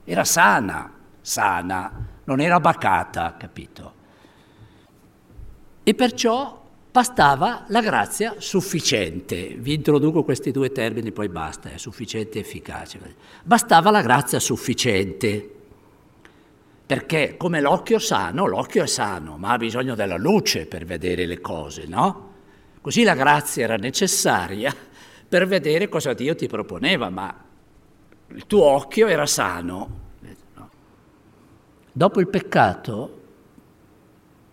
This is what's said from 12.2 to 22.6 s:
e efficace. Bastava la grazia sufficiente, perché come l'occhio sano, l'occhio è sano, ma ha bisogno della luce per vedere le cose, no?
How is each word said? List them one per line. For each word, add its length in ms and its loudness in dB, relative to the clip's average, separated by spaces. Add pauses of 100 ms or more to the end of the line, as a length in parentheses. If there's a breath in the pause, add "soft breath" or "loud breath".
e 40 -4
efficace. 560 -14 (440 loud breath)
Bastava 480 6
la 120 6
grazia 360 2
sufficiente, 1120 -2 (1400 soft breath)
perché 500 -2
come 240 -2
l'occhio 380 2
sano, 480 0
l'occhio 380 0
è 20 -2
sano, 500 -4
ma 160 -2
ha 40 2
bisogno 380 -4
della 220 -2
luce 500 0
per 180 -12
vedere 420 -2
le 140 -6
cose, 460 -10
no? 440 -2 (500 soft breath)